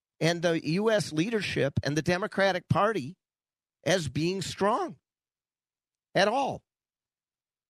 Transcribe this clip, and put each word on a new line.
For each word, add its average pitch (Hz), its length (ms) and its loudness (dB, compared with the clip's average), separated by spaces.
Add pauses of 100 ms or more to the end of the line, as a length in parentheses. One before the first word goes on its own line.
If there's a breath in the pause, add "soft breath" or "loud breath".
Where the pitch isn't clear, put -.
(200)
and 170 200 2
the 165 240 0
U 196 260 0
S 202 220 0
leadership 165 720 -2
and 143 140 -2
the 156 60 0
Democratic 185 680 0
Party 180 480 0 (680)
as 165 240 2
being 165 320 -2
strong 220 560 -2 (1160)
at 190 140 4
all. 240 340 -2 (1080)